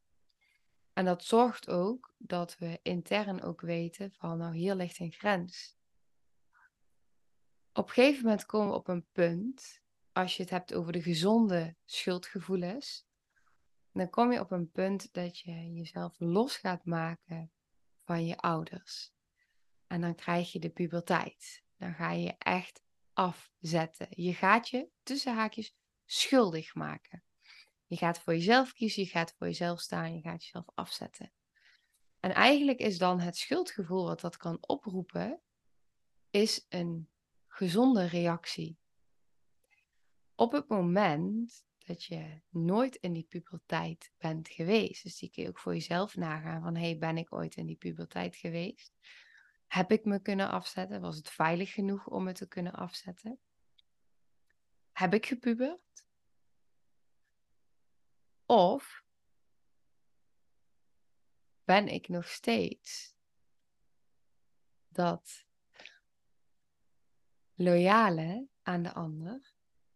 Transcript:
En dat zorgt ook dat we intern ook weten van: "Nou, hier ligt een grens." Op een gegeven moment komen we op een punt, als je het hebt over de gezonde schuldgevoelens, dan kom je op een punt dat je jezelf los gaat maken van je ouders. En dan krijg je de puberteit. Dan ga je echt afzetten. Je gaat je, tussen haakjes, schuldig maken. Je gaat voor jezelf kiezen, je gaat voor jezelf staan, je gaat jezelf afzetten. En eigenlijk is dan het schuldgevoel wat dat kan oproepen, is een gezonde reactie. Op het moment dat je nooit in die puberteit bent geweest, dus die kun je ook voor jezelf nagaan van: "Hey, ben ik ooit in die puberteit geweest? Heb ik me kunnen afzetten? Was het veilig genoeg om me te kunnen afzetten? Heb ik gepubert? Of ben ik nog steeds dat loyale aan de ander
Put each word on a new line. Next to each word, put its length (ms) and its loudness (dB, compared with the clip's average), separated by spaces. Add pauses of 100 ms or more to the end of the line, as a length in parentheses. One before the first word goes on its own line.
(920)
En 120 2
dat 200 2
zorgt 440 4
ook 500 -2
dat 400 -6
we 240 -8
intern 600 -2
ook 180 -6
weten 520 -6
van: 260 -6
"Nou, 160 -4
hier 200 0
ligt 240 -6
een 140 -8
grens." 640 -2 (2000)
Op 160 0
een 60 -10
gegeven 300 6
moment 220 2
komen 220 0
we 80 0
op 120 -6
een 240 -2
punt, 720 -2 (300)
als 240 0
je 60 -4
het 80 -8
hebt 240 -4
over 180 -2
de 100 -2
gezonde 840 2
schuldgevoelens, 1200 -6 (840)
dan 180 -2
kom 220 4
je 80 2
op 100 -6
een 200 -2
punt 420 -2
dat 260 -8
je 340 -12
jezelf 460 -8
los 380 2
gaat 280 -4
maken 680 -6 (520)
van 220 -2
je 100 -4
ouders. 760 -4 (760)
En 140 -4
dan 140 0
krijg 380 -2
je 60 -6
de 120 -6
puberteit. 920 -2 (140)
Dan 180 -8
ga 180 -2
je 260 -2
echt 440 -2 (300)
afzetten. 1000 -2
Je 240 -2
gaat 340 6
je, 200 -4 (140)
tussen 320 -4
haakjes, 400 -4 (300)
schuldig 720 4
maken. 500 -10 (600)
Je 100 -8
gaat 240 0
voor 120 0
jezelf 400 4
kiezen, 300 -2
je 60 -4
gaat 300 -2
voor 80 -4
jezelf 340 -2
staan, 340 -6
je 60 -10
gaat 220 -10
jezelf 320 -12
afzetten. 580 -10 (880)
En 140 0
eigenlijk 440 8
is 200 0
dan 220 4
het 160 -2
schuldgevoel 680 -2
wat 160 -2
dat 160 -6
kan 240 -6
oproepen, 800 -4 (880)
is 380 2
een 420 -4 (360)
gezonde 600 4
reactie. 720 -2 (1600)
Op 180 4
het 160 0
moment 960 2 (260)
dat 140 -10
je 440 -12
nooit 480 2
in 160 -4
die 160 -6
puberteit 880 -8
bent 300 -6
geweest, 540 0
dus 160 -14
die 120 -14
kun 120 -10
je 60 -6
ook 100 -12
voor 140 -4
jezelf 440 -2
nagaan 460 -6
van: 140 -4
"Hey, 220 -4
ben 180 -2
ik 160 -8
ooit 240 -6
in 100 -10
die 100 -10
puberteit 600 -8
geweest? 560 -8 (760)
Heb 260 2
ik 120 4
me 160 0
kunnen 300 0
afzetten? 500 -6
Was 160 -6
het 140 -14
veilig 420 0
genoeg 340 -2
om 180 -4
me 80 -4
te 160 -12
kunnen 240 -8
afzetten? 680 -10 (1500)
Heb 220 2
ik 120 2
gepubert? 760 -4 (2500)
Of 580 4 (2500)
ben 240 6
ik 200 -6
nog 200 -4
steeds 840 -4 (1700)
dat 580 -2 (2000)
loyale 920 4 (140)
aan 200 -2
de 100 -4
ander 600 -8 (420)